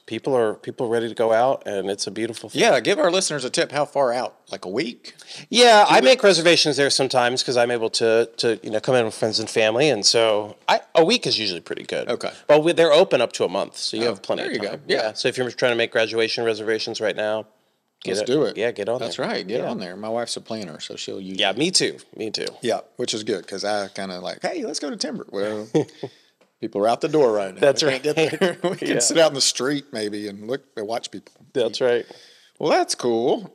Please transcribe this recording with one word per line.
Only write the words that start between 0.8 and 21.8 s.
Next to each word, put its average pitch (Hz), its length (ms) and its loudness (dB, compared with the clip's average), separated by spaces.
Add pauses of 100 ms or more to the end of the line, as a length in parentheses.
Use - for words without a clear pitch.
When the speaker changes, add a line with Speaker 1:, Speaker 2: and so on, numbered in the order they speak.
Speaker 1:
are - 20 -2
ready 117 180 0
to 107 80 -10
go 113 160 2
out, 123 340 2
and 98 240 -4
it's 98 180 -6
a 104 40 -8
beautiful 110 380 -8
thing. 135 120 -4
Speaker 2:
Yeah, 202 200 4
give 165 180 0
our 190 100 2
listeners 165 360 -2
a 120 40 -6
tip. 151 220 -2
How 143 140 -2
far 139 260 0
out? 120 240 -4 (160)
Like 95 140 -10
a 90 40 -8
week? 117 440 -6 (360)
Speaker 1:
Yeah, 220 360 8
Speaker 2:
Two 143 60 4
Speaker 1:
I - 40 6
Speaker 2:
weeks? 226 100 6
Speaker 1:
make 254 180 6
reservations 170 520 6
there 135 140 2
sometimes 127 540 0
'cause 127 120 -2
I'm 120 160 4
able 113 200 -2
to, 113 460 2
to, 113 260 0
you - 80 -10
know, 107 100 -2
come 131 140 0
in 120 100 4
with 107 100 -4
friends 110 240 -2
and 107 100 -8
family, 117 400 2
and 104 160 0
so 107 520 2 (100)
I, 214 140 2 (140)
a 160 100 6
week 233 220 0
is 123 120 0
usually 98 220 -6
pretty - 220 -10
good. 76 260 -6
Speaker 2:
Okay. - 220 -6 (160)
Speaker 1:
But 151 160 6
we, 170 100 2
they're 160 180 4
open 160 300 6
up 113 120 0
to 113 120 -2
a 87 40 2
month, 90 280 -4
so - 180 -6
you 110 80 -2
Speaker 2:
Oh, 120 40 0
Speaker 1:
have 107 140 -4
plenty - 200 -4
Speaker 2:
there - 100 -6
Speaker 1:
of - 60 -4
Speaker 2:
you 107 40 -8
go. 101 100 -4
Speaker 1:
time. 147 160 -12
Speaker 2:
Yeah. 165 100 0
Speaker 1:
Yeah, 107 160 -2
so - 160 -4
if 117 80 -4
you're 127 140 -2
trying 127 200 0
to 117 60 0
make 117 140 0
graduation 113 520 0
reservations 110 560 -2
right 104 160 -2
now, 107 300 -2 (580)
get 95 140 -4
Speaker 2:
Let's 107 120 0
Speaker 1:
it. 123 40 0
Speaker 2:
do 151 100 2
it. 92 140 -4
Speaker 1:
Yeah, 113 140 -2
get 101 180 -6
on 120 100 -2
Speaker 2:
That's 113 160 -8
Speaker 1:
there. 135 120 -4
Speaker 2:
right. 190 200 -6
Get 214 140 -4
Speaker 1:
Yeah. 170 80 -6
Speaker 2:
on 220 100 -6
there. 90 160 -10
My 107 140 -10
wife's 117 260 -4
a 95 60 -12
planner, 101 400 -12
so - 160 -12
she'll 101 240 -10
usually 95 180 -8
Speaker 1:
Yeah, 98 140 0
me 151 180 -2
too. 120 260 -2 (200)